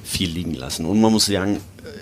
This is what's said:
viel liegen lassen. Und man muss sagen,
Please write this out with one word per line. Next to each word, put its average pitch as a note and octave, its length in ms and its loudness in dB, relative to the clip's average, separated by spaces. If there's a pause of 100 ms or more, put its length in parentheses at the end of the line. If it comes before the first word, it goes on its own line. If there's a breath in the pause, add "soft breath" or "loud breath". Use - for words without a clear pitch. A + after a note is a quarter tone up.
viel - 280 -4
liegen E2 240 -4
lassen. C2+ 320 -6
Und G2+ 140 4
man A2 120 6
muss G#2+ 140 4
sagen, G2 320 0 (440)